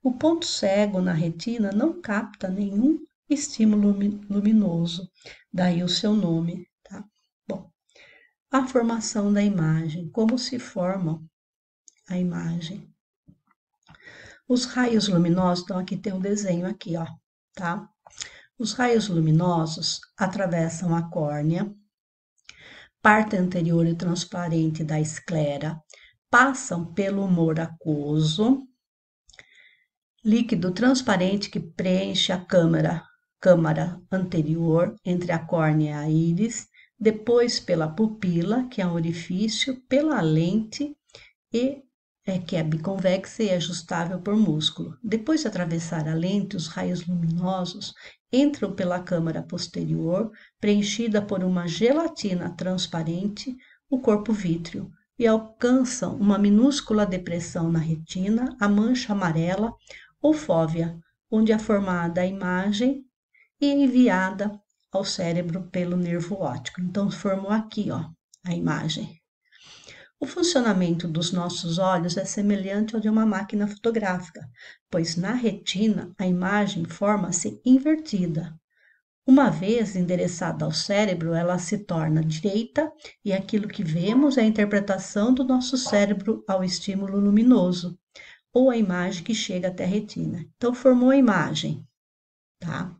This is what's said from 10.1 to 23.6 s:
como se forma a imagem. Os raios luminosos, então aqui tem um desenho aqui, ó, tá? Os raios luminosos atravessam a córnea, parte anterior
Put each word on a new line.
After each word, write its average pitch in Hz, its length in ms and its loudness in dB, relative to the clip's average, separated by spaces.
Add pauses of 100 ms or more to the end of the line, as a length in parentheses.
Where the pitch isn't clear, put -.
como 233 280 2
se - 200 -6
forma 180 680 -4 (840)
a 180 120 -4
imagem. 170 760 -6 (1500)
Os 247 200 0
raios 233 420 0
luminosos, 175 560 2
então 185 140 -6
aqui 185 180 -6
tem 202 160 -6
um 185 80 -6
desenho 190 460 -2
aqui, 180 320 -8
ó, 160 80 -6 (480)
tá? 180 340 -6 (680)
Os 214 160 -6
raios 240 340 2
luminosos 165 920 2 (180)
atravessam 180 760 -2
a 170 140 -2
córnea, 160 680 -2 (1300)
parte 214 360 4
anterior 170 500 2